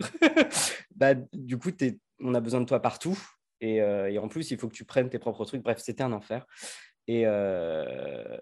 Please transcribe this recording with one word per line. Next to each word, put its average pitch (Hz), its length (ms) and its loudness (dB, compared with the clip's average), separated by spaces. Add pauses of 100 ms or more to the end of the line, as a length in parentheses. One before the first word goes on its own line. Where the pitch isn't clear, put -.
<laughs> - 960 2
bah, 135 180 8 (180)
du 127 260 -4
coup, 180 120 -4
t'es, 127 300 0 (180)
on 123 160 0
a 123 60 4
besoin 117 200 0
de 123 60 0
toi 127 160 2
partout. 165 340 0 (440)
Et, 110 200 2
euh... 101 300 2
et 101 80 0
en 104 80 -4
plus, 156 240 -6
il 123 80 -4
faut - 80 -6
que 113 80 -8
tu - 100 -14
prennes 127 260 0
tes 120 100 -4
propres 110 240 -4
trucs. 120 180 -8
Bref, 113 160 0
c'était - 240 -6
un 127 100 0
enfer. 110 320 -6 (640)
Et, 117 180 2
euh... 78 1160 -2